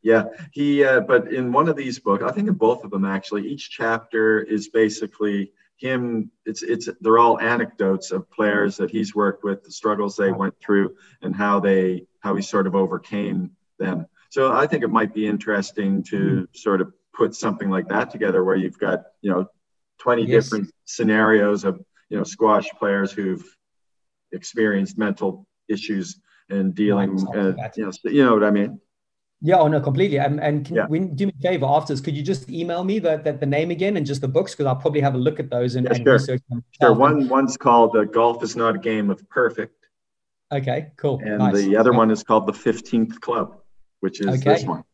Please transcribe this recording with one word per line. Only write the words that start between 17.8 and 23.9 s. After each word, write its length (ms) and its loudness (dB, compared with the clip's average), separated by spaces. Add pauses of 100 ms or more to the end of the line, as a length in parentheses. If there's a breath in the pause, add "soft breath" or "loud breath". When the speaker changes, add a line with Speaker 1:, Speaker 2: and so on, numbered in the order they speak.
Speaker 1:
that 240 -4
together, 320 0
where 120 2
you've 220 -4
got, 220 -2 (220)
you 100 -2
know, 160 -2 (500)
twenty 280 0
Speaker 2:
Yes. 240 4
Speaker 1:
different 220 -4 (140)
scenarios 800 2
of, 180 -4 (260)
you 80 -6
know, 60 -2
squash 540 2
players 340 -2
who've 320 -6 (880)